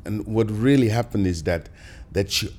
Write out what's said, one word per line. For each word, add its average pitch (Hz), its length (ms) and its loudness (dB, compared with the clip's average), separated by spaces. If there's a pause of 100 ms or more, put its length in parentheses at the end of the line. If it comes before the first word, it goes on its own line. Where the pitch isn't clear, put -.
and 107 240 -6
what 110 240 2
really 120 380 4
happened 110 380 0
is 82 160 -2
that, 85 260 -2 (420)
that 101 180 0
she - 300 -4